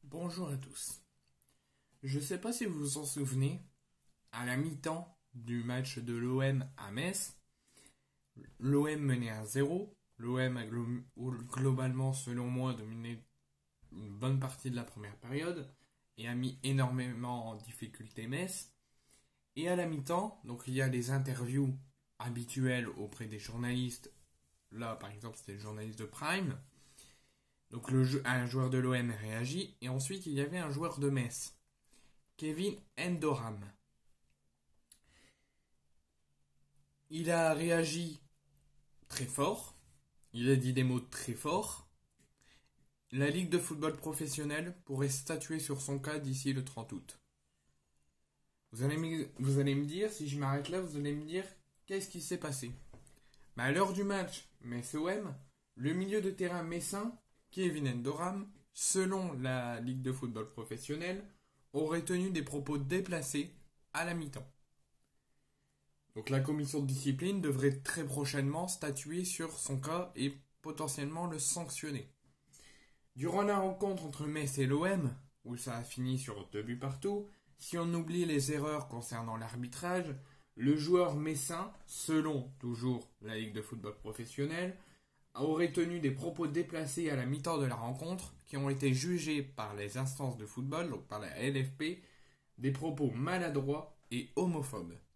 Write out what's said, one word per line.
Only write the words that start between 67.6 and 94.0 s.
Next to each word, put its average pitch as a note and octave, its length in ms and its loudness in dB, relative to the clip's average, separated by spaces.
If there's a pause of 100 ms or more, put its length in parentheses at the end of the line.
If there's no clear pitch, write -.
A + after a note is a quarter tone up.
très E3 260 -2
prochainement C#3+ 640 0
statuer D3+ 560 -2
sur E3 340 -2
son C3+ 220 -2
cas E3+ 360 -2
et C#3 180 0 (260)
potentiellement D#3 680 -4
le D#3+ 100 -4
sanctionner. D3 720 -2 (1040)
Durant E3+ 280 2
la G3+ 160 6
rencontre F#3+ 460 2
entre D3+ 220 -4
Metz D3 320 -2
et C3+ 80 4
l'O C#3+ 180 4
M, F3 320 4 (280)
où A#2+ 120 -6
ça A#2+ 220 -4
a A#2+ 60 -4
fini B2+ 340 0
sur G#2+ 320 -6
deux G#2 140 -2
buts A#2+ 140 -4
partout, G3+ 520 -2 (260)
si - 220 -4
on E3+ 160 2
oublie E3+ 320 2
les D3 260 2
erreurs D3+ 360 0
concernant A#2 480 -4
l'arbitrage, B2 800 -2 (420)
le C#3+ 200 6
joueur E3+ 400 6
messin, D#3+ 560 0 (140)
selon D3+ 720 2
toujours A#2+ 500 0 (140)
la G#2+ 160 -4
Ligue G#2+ 160 -4
de G#2+ 80 -2
football G#2 340 -8
professionnel, D#3 800 -4 (600)
aurait D#3 320 4
tenu E3+ 300 2
des C#3 120 4
propos E3 340 -2
déplacés D#3+ 640 0
à C#3+ 60 2
la B2 100 2
mi-temps D3 320 0
de C#3 80 4
la A#2+ 80 2
rencontre C3 600 -4 (120)
qui - 100 -6
ont C#3 140 2
été C3+ 240 4
jugés D3+ 480 2
par G#2+ 320 -6
les G#2 240 -4
instances C3 400 -2
de G#2+ 80 -8
football, C#3+ 420 -2
donc A#2+ 200 -6
par G#2+ 120 -4
la G2+ 160 -6
L C3+ 260 2
F C3+ 140 -2
P, E3 260 -2 (540)
des B2+ 140 2
propos C#3 400 2
maladroits D3 880 0 (120)